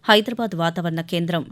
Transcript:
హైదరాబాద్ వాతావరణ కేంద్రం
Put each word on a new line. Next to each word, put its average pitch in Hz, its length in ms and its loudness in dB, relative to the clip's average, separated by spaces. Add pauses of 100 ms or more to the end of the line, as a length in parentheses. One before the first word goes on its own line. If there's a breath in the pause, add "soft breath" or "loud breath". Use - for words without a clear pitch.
హైదరాబాద్ 220 480 2
వాతావరణ 165 440 -2
కేంద్రం 170 520 -2